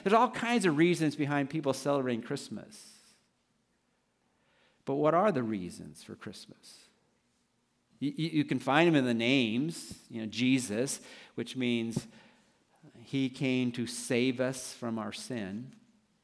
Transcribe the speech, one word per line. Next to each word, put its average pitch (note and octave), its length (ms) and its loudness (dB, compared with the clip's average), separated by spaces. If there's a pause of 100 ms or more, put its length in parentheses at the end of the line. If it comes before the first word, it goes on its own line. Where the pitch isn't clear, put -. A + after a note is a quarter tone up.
there's G3 100 6
all A#3 160 6
kinds A#3 340 0
of D#3+ 120 4
reasons D#3 400 4
behind C#3+ 340 0
people D#3 220 0
celebrating C3 500 0
Christmas. - 680 -10 (1900)
But C#3 80 -2
what D3+ 200 4
are G3+ 180 4
the C#3+ 100 0
reasons F2 600 -6
for G#2 100 -14
Christmas? - 640 -18 (1200)
You, C#3+ 180 -2
you, D#3+ 120 -2
you D3 160 2
can C3+ 160 -2
find D3 260 4
them E3 80 6
in C#3 100 6
the A#2+ 100 2
names, B2 840 0 (100)
you A#2 120 -8
know, A2 80 -6
Jesus, A#2+ 720 0 (340)
which A#2+ 220 -8
means A#2 500 -2 (920)
he C3+ 280 -2
came B2+ 440 0
to A#2+ 160 -4
save B2+ 520 0
us C3 340 -4
from A2+ 220 -8
our G#2 160 -8
sin. A2+ 600 -8 (520)